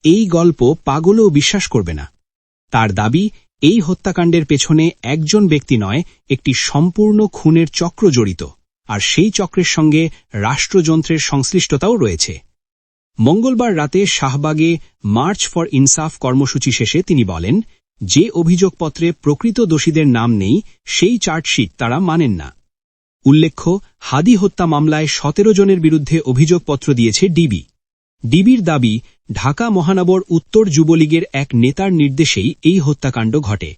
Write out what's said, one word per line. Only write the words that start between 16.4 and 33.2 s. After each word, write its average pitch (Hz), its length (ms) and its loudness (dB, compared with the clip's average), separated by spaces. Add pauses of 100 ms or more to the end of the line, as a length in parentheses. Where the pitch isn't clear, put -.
শেষে 147 300 -2
তিনি 135 220 0
বলেন, 92 360 -2 (400)
যে 143 300 0
অভিযোগপত্রে 170 840 -2
প্রকৃত 196 480 -2
দোষীদের 156 480 0
নাম 120 240 0
নেই, 107 300 0 (220)
সেই 220 340 0
চার্জশিট 156 600 -4
তারা 120 200 -2
মানেন 165 340 0
না। 71 220 -8 (680)
উল্লেখ্য, 160 540 2 (200)
হাদি 180 380 2
হত্যা 185 300 -2
মামলায় 156 400 0
সতেরো 202 460 0
জনের 196 280 4
বিরুদ্ধে 156 400 0
অভিযোগপত্র 147 720 0
দিয়েছে 117 340 2
ডিবি। 143 340 0 (640)
ডিবির 196 380 2
দাবি, 120 360 0 (320)
ঢাকা 139 380 -4
মহানগর 185 580 2
উত্তর 196 380 0
যুবলীগের 160 560 2 (100)
এক 139 220 -6
নেতার 143 380 0
নির্দেশেই 143 680 0
এই 185 160 4
হত্যাকাণ্ড 135 640 -2